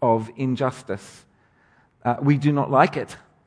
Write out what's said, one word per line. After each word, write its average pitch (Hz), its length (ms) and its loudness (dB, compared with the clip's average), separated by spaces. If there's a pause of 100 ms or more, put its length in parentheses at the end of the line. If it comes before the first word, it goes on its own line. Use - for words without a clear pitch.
of 113 360 2
injustice. 127 880 -4 (800)
Uh, 120 160 0
we 143 160 4
do 143 160 2
not 139 180 -2
like 139 240 4
it, - 220 -8 (300)